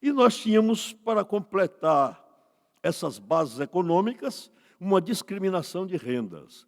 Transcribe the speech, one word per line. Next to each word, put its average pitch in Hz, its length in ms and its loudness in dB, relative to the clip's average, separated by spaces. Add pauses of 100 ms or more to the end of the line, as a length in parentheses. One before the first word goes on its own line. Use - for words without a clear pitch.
E 285 100 0
nós 247 260 4
tínhamos, 220 560 2
para 220 300 -2
completar 160 1000 0 (600)
essas 165 340 -4
bases 127 420 -2
econômicas, 185 920 -2 (280)
uma 190 220 2
discriminação 190 840 -4
de 185 120 -8
rendas. 107 720 -8